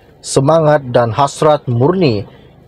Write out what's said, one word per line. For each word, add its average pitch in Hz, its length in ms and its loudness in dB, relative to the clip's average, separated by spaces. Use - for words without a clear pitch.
semangat 151 720 0
dan 120 240 0
hasrat 143 560 0
murni 131 560 0